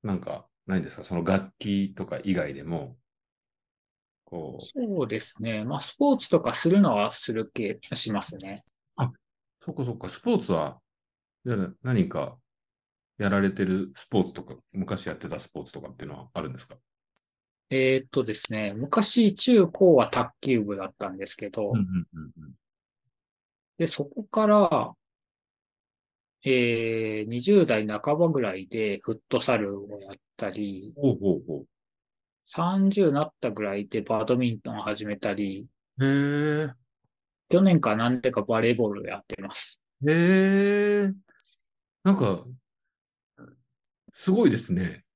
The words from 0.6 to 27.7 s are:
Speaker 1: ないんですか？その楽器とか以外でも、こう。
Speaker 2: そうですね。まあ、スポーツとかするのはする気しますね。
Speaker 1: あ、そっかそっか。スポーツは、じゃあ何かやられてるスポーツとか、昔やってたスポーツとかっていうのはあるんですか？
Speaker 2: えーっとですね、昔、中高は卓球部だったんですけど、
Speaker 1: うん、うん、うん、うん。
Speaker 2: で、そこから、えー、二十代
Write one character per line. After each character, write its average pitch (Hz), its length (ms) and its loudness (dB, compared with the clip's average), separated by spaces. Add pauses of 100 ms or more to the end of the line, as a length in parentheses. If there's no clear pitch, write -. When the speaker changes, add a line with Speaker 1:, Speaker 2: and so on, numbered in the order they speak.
Speaker 1:
な 95 100 -2
い 87 40 0
ん - 20 -6
で - 80 -10
す - 60 -18
か？ - 80 -16
そ 92 100 -8
の 82 100 -2
楽 95 340 0
器 98 360 -2
と 85 120 -8
か - 180 -8
以 95 100 0
外 73 200 -4
で 71 100 -14
も、 78 340 -8 (1300)
こ 160 340 -12
う。 - 40 -2
Speaker 2:
そ 202 420 -4
う 104 40 -8
で 104 120 -6
す - 220 0
ね。 110 220 -6
ま 135 120 -6
あ、 - 40 -6
ス - 160 -2
ポ 285 180 4
ー - 40 2
ツ - 100 0
と 165 120 4
か 117 140 -4
す - 140 0
る 196 120 6
の 160 120 4
は 104 180 2
す - 220 -2
る 110 180 -6
気 - 280 -6 (160)
し - 180 0
ま 98 100 -2
す - 140 -4
ね。 95 280 -16 (320)
Speaker 1:
あ、 127 140 0 (500)
そ - 120 -12
っ - 20 -10
か 139 100 -6
そ 120 80 -6
っ 131 60 -10
か。 - 100 -12
ス - 120 -16
ポ 240 140 0
ー - 100 0
ツ - 80 -2
は、 76 280 -4 (640)
じ 123 80 -4
ゃ 110 40 -2
あ 92 120 -2 (140)
何 120 260 2
か 69 300 -8 (800)
や 101 120 0
ら 101 100 2
れ 98 100 2
て 95 140 -2
る 92 300 -2
ス - 120 -20
ポ 104 140 0
ー 90 60 0
ツ - 80 -16
と - 100 -12
か、 - 120 -16 (160)
昔 95 340 -6
や 80 80 -8
っ - 20 -12
て 80 120 -14
た 76 120 -10
ス - 80 -20
ポ 73 140 -12
ー - 20 -12
ツ - 80 -20
と 69 80 -14
か 73 80 -16
っ 65 80 -20
て 76 80 -16
い - 20 -14
う 73 40 -14
の 71 80 -14
は 64 160 -20
あ 82 80 -8
る 73 80 -8
ん - 20 -12
で 64 60 -14
す - 100 -20
か？ - 80 -20 (960)
Speaker 2:
え 131 300 4
ー - 40 -18
っ - 20 -20
と 131 160 0
で 113 100 -4
す - 180 2
ね、 104 220 -4
昔、 202 580 2
中 214 360 6
高 180 260 6
は 117 140 6
卓 120 320 -2
球 123 200 0
部 101 160 -4
だ 95 100 -8
っ - 100 -14
た 101 120 -8
ん 95 80 -12
で 98 100 -8
す - 100 -2
け 101 140 -10
ど、 104 200 -4
Speaker 1:
う 120 40 0
ん、 - 20 0
う 104 40 2
ん、 98 40 2 (300)
う 80 60 -12
ん、 73 160 -14
う 76 100 -20
ん。 65 80 -20 (1200)
Speaker 2:
で、 165 80 2
そ - 180 0
こ 208 200 -12
か 220 240 0
ら、 175 440 4 (1500)
え 113 840 0
ー、 - 20 -12
二 120 120 -6
十 190 260 6
代 110 200 2